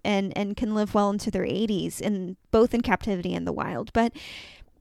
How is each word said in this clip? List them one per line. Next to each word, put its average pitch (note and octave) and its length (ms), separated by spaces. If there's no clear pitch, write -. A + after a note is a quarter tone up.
and, G3 320
and G3+ 200
can G#3+ 180
live G#3 200
well G3+ 140
into G3+ 220
their F#3 160
eighties G3 540
in, F#3 360
both A#3 240
in A#3 80
captivity F3+ 520
and E3+ 120
the F3 60
wild. D#3 420
But A#3 180